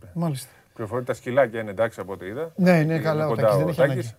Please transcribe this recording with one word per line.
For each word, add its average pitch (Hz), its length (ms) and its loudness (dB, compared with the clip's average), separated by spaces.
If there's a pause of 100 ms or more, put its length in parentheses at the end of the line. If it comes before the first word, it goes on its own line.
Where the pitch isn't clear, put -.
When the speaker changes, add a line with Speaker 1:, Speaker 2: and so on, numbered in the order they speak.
(140)
Speaker 1:
Μάλιστα. 165 360 -4 (240)
Speaker 2:
Πληροφορεί, 120 300 -6
τα - 100 -4
σκυλάκια 123 480 0
είναι 107 100 -6
εντάξει 110 280 -2
από 95 120 -10
ό,τι 92 140 -10
είδα. 147 300 -8
Speaker 1:
Ναι, 180 160 4
ναι, 170 80 6
Speaker 2:
Είναι 160 200 2
Speaker 1:
καλά, 156 260 0
ο 147 40 0
Speaker 2:
κοντά - 120 0
Speaker 1:
Τάκης 107 160 6
δεν - 80 2
Speaker 2:
ο - 40 0
Speaker 1:
έχει - 80 -4
Speaker 2:
Τάκης. 147 160 4
Speaker 1:
ανάγκη. 120 260 -6